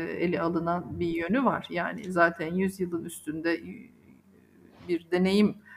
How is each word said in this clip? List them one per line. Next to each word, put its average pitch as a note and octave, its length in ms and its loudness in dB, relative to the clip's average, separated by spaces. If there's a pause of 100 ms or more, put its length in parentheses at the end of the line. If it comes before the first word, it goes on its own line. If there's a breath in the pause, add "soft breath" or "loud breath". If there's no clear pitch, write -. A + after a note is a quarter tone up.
(180)
ele F3 220 0
alınan E3+ 600 -2
bir E3+ 80 0
yönü E3+ 360 0
var. F#3+ 260 0
Yani F3 420 -6
zaten E3+ 420 4
yüz F#3+ 260 0
yılın F3 240 -4
üstünde, D#3+ 500 -4
e, - 360 -10 (1000)
bir E3+ 220 -2
deneyim F#3+ 440 6 (220 loud breath)